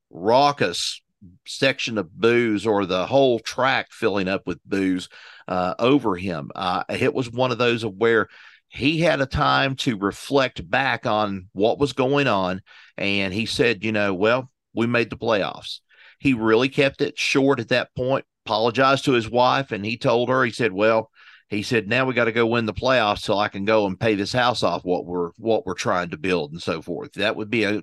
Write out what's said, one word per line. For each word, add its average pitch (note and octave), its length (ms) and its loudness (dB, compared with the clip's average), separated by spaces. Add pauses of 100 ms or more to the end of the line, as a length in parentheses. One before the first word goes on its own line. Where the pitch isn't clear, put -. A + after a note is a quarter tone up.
(100)
raucous A#2 920 0 (440)
section C3 520 -2
of F#2+ 180 -6
boos A2+ 480 2
or G2+ 220 2
the F2+ 180 0
whole B2 360 2
track B2+ 500 -2
filling G2 380 -2
up F#2+ 180 -4
with F2+ 180 -6
boos, F#2+ 440 -2 (400)
uh, F2+ 300 -2
over A#2+ 360 2
him. F2 400 -8
Uh, F#2 340 -4
it G#2 240 -2
was B2 180 -4
one B2 200 -2
of A#2 80 -4
those A#2+ 240 0
of G#2 140 -6
where A2+ 320 2 (400)
he D3+ 320 -2
had D3+ 200 2
a C3+ 60 -2
time C3+ 500 0
to A2+ 220 -2
reflect G2+ 720 -2
back B2+ 360 -2
on G#2 460 -2
what G2 260 0
was C#3 140 0
going C3+ 360 0
on, F#2+ 320 0 (360)
and G2 380 -2
he A2 120 -4
said, A#2 360 0
you A2 100 -2
know, G#2 220 0
"Well, A#2 340 0 (260)
we A2 120 0
made A#2 240 0
the A2 60 -10
playoffs." G2+ 640 -4 (400)
He C3+ 140 2
really A2+ 340 4
kept C#3 320 0
it - 180 -4
short C3+ 420 2
at G#2+ 80 -6
that A#2+ 280 -2
point, B2+ 280 -2 (220)
apologized A#2+ 600 2
to C#3+ 60 4
his A2+ 160 2
wife, B2+ 440 0
and G2+ 120 -6
he A2+ 120 -6
told A#2+ 320 0
her, C3 160 2
he A2+ 80 -2
said, A#2 200 -2
"Well," A2 380 2 (380)
he G#2 140 -4
said, G#2+ 260 -2
"now B2+ 160 0
we C3 100 0
gotta A#2 160 4
go A#2 160 2
win A#2 200 0
the G2+ 80 -2
playoffs A#2 460 2
so G#2 180 0
I G#2 100 2
can G2 160 -8
go G#2+ 220 4
and F#2 120 -4
pay A2+ 160 2
this G2 200 -2
house B2 280 2
off, F2 220 0
what F2 220 -2
we're, F2 320 -4
what A2 280 0
we're F#2 80 -6
trying F2+ 360 -2
to E2+ 80 -10
build D#2+ 340 -2
and E2+ 100 -12
so D#2+ 200 -4
forth." - 320 -10
That G2+ 220 -2
would G#2 140 -8
be A2 140 0
a, G#2 180 -2